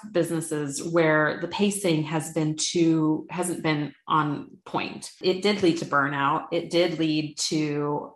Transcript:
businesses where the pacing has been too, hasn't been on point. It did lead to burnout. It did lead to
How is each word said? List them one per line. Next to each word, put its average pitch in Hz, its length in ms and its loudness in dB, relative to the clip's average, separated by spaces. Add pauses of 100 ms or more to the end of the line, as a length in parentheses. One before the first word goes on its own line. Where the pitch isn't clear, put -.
(120)
businesses 156 720 -2
where 156 580 4
the 170 60 -6
pacing 180 560 0
has 156 280 -4
been 156 240 0
too, 160 720 2
hasn't 175 340 -4
been 147 300 0 (140)
on 147 420 0 (160)
point. - 460 -8 (100)
It 185 200 0
did 202 220 2
lead 165 160 4
to 156 60 -4
burnout. 143 680 0
It 170 180 -2
did 170 300 2
lead 151 380 -2 (120)
to 147 680 -2